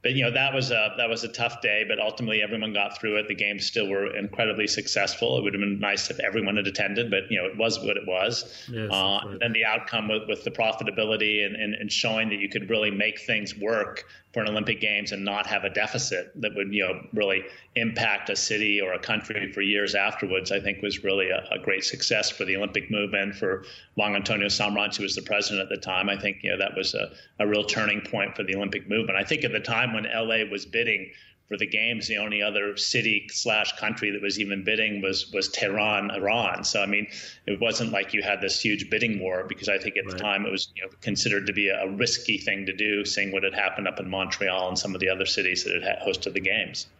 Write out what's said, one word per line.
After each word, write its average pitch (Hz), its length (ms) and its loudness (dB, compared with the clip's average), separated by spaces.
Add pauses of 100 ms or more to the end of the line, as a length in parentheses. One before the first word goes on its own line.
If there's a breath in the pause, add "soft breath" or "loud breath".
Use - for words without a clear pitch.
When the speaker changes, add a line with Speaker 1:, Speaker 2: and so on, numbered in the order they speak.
Speaker 1:
but, 127 100 4
you 135 100 4
know, 120 80 4
that 135 220 2
was 131 160 2
a, 107 280 2
that 117 120 2
was 113 140 0
a 117 40 -4
tough 117 340 -4
day, 107 260 4
but 110 120 0
ultimately 110 440 2
everyone 110 280 -2
got 101 260 0
through 107 200 0
it. 107 100 0
The 110 80 -2
games 101 300 0
still 104 240 0
were 98 260 0
incredibly 107 520 0
successful. 110 720 2
It 113 60 2
would 101 120 2
have 101 40 0
been 101 200 0
nice 101 320 0
if - 80 -6
everyone 104 380 0
had 98 100 0
attended, 101 420 0
but, 104 220 0
you 95 100 2
know, 92 60 0
it 95 100 -4
was 110 220 2
what 101 180 0
it - 80 -6
was. 95 380 0 (280 loud breath)
Speaker 2:
Yes, 110 200 -4
Speaker 1:
Uh, 98 260 2
Speaker 2:
that's - 80 -4
right. 98 160 -10
Speaker 1:
and 113 140 0
the 110 100 4
outcome 110 420 0
with, 107 220 0
with 104 140 -2
the - 80 -2
profitability 107 920 2
and, 101 100 -4
and, 107 180 -4
and 107 180 -6
showing 110 380 0
that 104 100 -2
you 98 80 -2
could 98 220 -4
really 107 220 2
make 104 300 0
things 107 360 -2
work 107 480 0 (280 loud breath)
for 113 100 0
an 107 60 0
Olympic 107 320 0
Games 104 320 0
and 98 120 -6
not 101 220 -2
have 98 160 0
a 98 60 0
deficit 101 600 -2 (120)
that 107 120 -2
would, 98 180 -2
you 101 120 2
know, 92 180 -2 (120)
really 98 300 2 (320 loud breath)
impact 113 540 0
a 98 60 0
city 104 440 2
or 92 140 0
a 90 60 -2
country 104 520 -2
for 101 100 -2
years 101 340 2
afterwards, 95 560 2
I 101 80 2
think 104 240 -2
was 104 200 -2
really 95 260 2
a, 95 260 0
a - 20 -4
great 95 260 0
success - 460 0
for - 160 -4
the 95 100 2
Olympic 101 360 -2
movement, 101 440 0
for 98 300 -2 (300 loud breath)
Juan 104 200 2
Antonio 104 320 0
Samaranch, 104 500 0
who 104 60 -2
was 95 120 -2
the 95 80 -6
president 101 400 0
at - 60 -6
the 98 120 -4
time. 95 260 0
I 101 120 0
think, 101 240 -4
you 98 80 0
know, 92 80 0
that 98 160 0
was - 180 0
a, 104 200 -4 (260 loud breath)
a 104 80 4
real 104 160 4
turning 107 380 0
point 98 340 -2
for 104 80 -4
the 95 120 -2
Olympic 101 320 -2
movement. 101 300 2
I 98 60 2
think 151 200 0
at 110 100 0
the 107 80 2
time 117 320 0
when 107 120 -2
L 113 260 0
A 110 120 4
was 101 220 -4
bidding 110 460 0 (360 loud breath)
for 104 80 -4
the 104 100 0
games, 113 440 0
the 110 80 0
only 104 240 0
other 104 340 0
city 110 560 2
slash 107 460 0
country 110 340 -2
that 101 100 -4
was 101 160 -2
even 101 280 -2
bidding 107 360 2
was, 95 320 -2
was 95 140 0
Tehran, 104 640 0
Iran. 101 540 0
So, 104 180 2
I 98 40 0
mean, 104 200 0 (380 loud breath)
it 104 160 -2
wasn't 113 320 2
like 98 200 0
you 104 80 2
had 101 200 -2
this 95 180 0
huge 104 300 0
bidding 110 320 2
war, 92 260 0
because 98 220 -4
I 98 80 4
think - 180 -4
at 98 80 0
the 98 80 -6
Speaker 2:
Right. 92 100 -6
Speaker 1:
time 101 240 0
it 101 60 0
was, - 240 -4
you 92 80 -8
know, 95 60 -10 (100)
considered 101 480 0
to 104 60 -2
be 101 160 2
a 95 200 0
risky 107 480 0
thing 98 280 -2
to 95 80 -2
do, 104 320 2
seeing 98 260 0
what 98 120 0
had 95 100 0
happened 98 340 0
up 90 100 -2
in 92 120 -6
Montreal 92 580 0
and 92 100 0
some 98 160 -2
of 92 60 -6
the 92 80 2
other 95 180 2
cities 92 380 2
that 87 180 0
had 98 180 0
ha-, - 60 -6
hosted - 280 0
the 196 80 -2
games. 101 460 -2 (120)